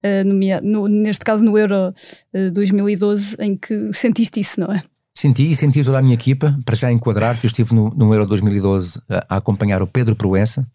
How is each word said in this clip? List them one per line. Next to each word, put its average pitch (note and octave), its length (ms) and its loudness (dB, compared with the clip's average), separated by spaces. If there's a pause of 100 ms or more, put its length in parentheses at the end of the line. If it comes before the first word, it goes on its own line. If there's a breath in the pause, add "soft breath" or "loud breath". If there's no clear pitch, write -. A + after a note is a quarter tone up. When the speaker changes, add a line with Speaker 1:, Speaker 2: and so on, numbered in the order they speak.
Speaker 1:
eh, G3 220 0
nomea-, G3 380 0
no, G#3 240 -2
neste G#3 360 0
caso A3 220 2
no G#3+ 140 4
Euro, G3 340 0 (400 loud breath)
eh, F#3+ 160 -2
dois F#3+ 220 0
mil G3+ 180 2
e G#3 80 0
doze, G#3 420 -2
em G#3 160 -2
que G#3+ 380 -6
sentiste A3+ 480 -2
isso, - 180 -4
não F#3 140 -2
é? F#3+ 100 -2 (320)
Speaker 2:
Senti C#3+ 360 2
e D#3 40 4
senti C#3+ 300 2
toda C3 140 2
a C3 40 2
minha B2+ 120 6
equipa, C3+ 500 0
para A#2 120 0
já B2 140 0
enquadrar, A#2 480 0
que - 60 -8
eu B2 40 2
estive A#2 260 0
no, A2 160 2
no G#2+ 240 2
Euro G#2 120 2
dois G2 140 0
mil G2+ 140 2
e G2+ 60 0
doze, F#2+ 460 0
a, - 280 -4
a - 20 0
acompanhar G2+ 460 0
o F#2 40 -2
Pedro A2+ 300 0
Proença G#2 480 0 (100)